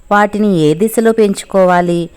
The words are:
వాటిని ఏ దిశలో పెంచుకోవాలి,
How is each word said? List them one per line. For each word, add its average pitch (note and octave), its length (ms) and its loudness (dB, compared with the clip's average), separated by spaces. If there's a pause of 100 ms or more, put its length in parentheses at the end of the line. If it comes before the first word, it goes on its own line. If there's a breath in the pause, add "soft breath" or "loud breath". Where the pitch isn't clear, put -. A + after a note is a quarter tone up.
(120)
వాటిని G#3 460 0
ఏ D#3 160 2
దిశలో A3+ 380 0
పెంచుకోవాలి, F3+ 1040 0